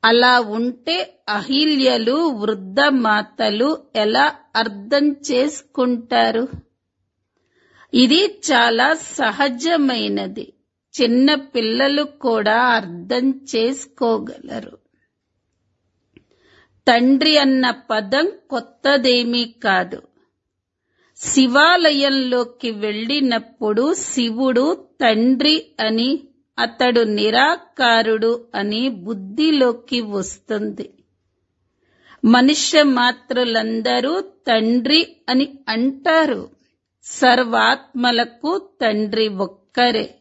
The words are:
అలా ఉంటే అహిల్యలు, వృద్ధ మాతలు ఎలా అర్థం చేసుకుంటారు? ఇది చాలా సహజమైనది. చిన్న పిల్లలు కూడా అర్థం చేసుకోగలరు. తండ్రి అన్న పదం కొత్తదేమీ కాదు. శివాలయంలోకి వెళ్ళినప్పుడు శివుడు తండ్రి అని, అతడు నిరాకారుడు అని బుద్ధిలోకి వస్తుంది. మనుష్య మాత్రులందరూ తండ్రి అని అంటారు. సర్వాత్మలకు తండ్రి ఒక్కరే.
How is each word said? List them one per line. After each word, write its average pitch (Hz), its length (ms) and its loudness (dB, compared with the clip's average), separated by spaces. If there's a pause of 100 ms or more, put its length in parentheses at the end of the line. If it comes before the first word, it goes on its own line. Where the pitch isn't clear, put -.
అలా 247 460 4
ఉంటే 240 480 -4 (320)
అహిల్యలు, 254 880 0 (120)
వృద్ధ 208 500 -4 (200)
మాతలు 220 800 -2 (180)
ఎలా 226 300 2 (300)
అర్థం 226 640 -2
చేసుకుంటారు? 247 1200 -2 (1500)
ఇది 262 300 4 (220)
చాలా 240 440 2 (220)
సహజమైనది. 240 1400 -2 (480)
చిన్న 262 400 4
పిల్లలు 269 680 -2 (180)
కూడా 220 480 0
అర్థం 196 560 -2 (220)
చేసుకోగలరు. - 1300 -4 (2000)
తండ్రి 269 520 4
అన్న 262 260 2 (260)
పదం 220 360 -2 (240)
కొత్తదేమీ 240 960 0 (180)
కాదు. 185 380 -2 (1200)
శివాలయంలోకి 269 1500 2
వెళ్ళినప్పుడు 226 1200 -2
శివుడు 247 720 -2 (340)
తండ్రి 254 560 2 (240)
అని, 226 300 -2 (480)
అతడు 240 420 0 (100)
నిరాకారుడు 226 1200 0 (220)
అని 214 340 -2 (100)
బుద్ధిలోకి 233 1000 0
వస్తుంది. 202 840 -8 (1400)
మనుష్య 262 580 4
మాత్రులందరూ 247 1300 0 (320)
తండ్రి 240 540 2 (280)
అని 262 180 0 (220)
అంటారు. 269 720 0 (640)
సర్వాత్మలకు 240 1400 0 (300)
తండ్రి 214 480 0
ఒక్కరే. 214 800 -2 (140)